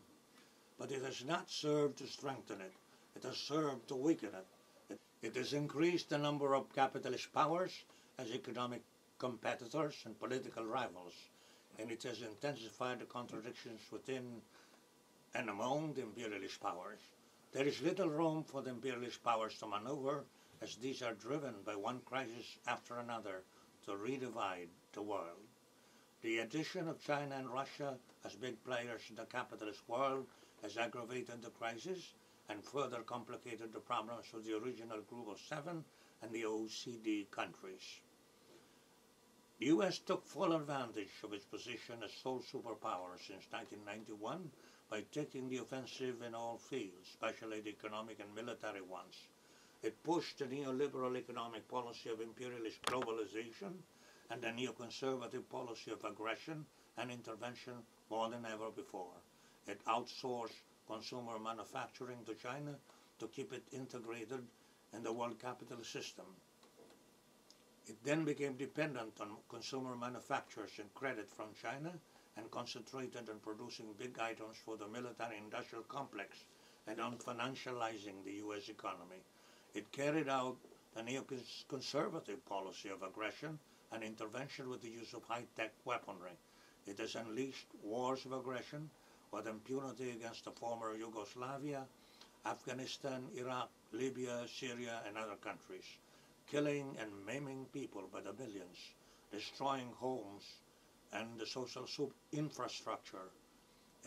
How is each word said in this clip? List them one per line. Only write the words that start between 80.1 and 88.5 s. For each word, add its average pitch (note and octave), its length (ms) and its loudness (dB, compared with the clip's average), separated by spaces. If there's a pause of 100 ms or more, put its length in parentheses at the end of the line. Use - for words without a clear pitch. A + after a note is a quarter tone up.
out B2+ 280 4 (400)
a A2+ 40 -2
neoconservative C3 1500 0
policy F#2+ 420 -2
of F#2+ 140 -4
aggression G#2+ 560 -2 (320)
and A2+ 120 -2
intervention A#2 640 -4
with B2 120 -4
the A#2 80 -6
use A2+ 240 -8
of A2 140 -8
high-tech A2+ 440 -2 (140)
weaponry. F#2 520 -2 (500)
It G2+ 120 -4
has A2 160 0
unleashed A#2 520 0 (160)
wars B2+ 420 2
of B2+ 60 -6
aggression C3 580 -2 (420)